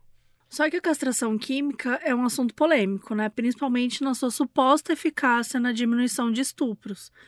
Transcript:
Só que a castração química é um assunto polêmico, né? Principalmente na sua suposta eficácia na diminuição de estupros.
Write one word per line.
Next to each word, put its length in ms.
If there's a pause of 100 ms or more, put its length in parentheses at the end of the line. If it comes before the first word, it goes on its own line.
(480)
Só 220
que 80
a 40
castração 560
química 640
é 120
um 80
assunto 300
polêmico, 600
né? 140
Principalmente 760
na 100
sua 160
suposta 640
eficácia 680
na 140
diminuição 580
de 80
estupros. 720 (160)